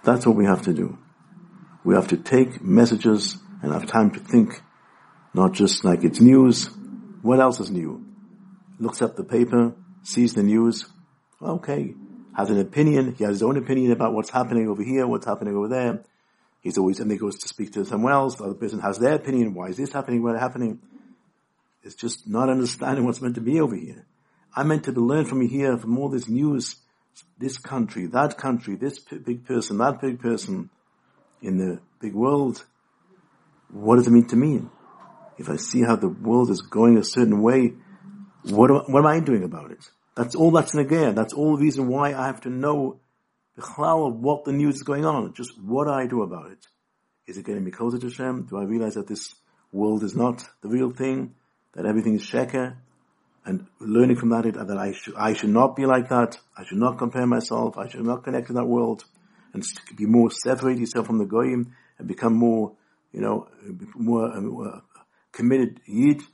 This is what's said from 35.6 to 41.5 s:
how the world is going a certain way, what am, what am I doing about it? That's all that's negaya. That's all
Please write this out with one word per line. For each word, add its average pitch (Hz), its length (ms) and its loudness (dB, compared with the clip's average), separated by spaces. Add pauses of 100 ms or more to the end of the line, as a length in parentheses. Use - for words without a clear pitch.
how 117 140 4
the 98 120 -2
world 117 420 2
is 92 120 -2
going 117 340 6
a 104 80 2
certain 107 380 2
way, 120 320 4 (680)
what 113 260 6
am, 139 220 2
what 139 80 6
am 151 60 6
I 156 140 4
doing 131 220 0
about 82 280 -10
it? - 140 -20 (300)
That's 120 200 -4
all 165 160 4
that's 160 240 2
negaya. 147 400 2
That's 110 200 -2
all 151 220 2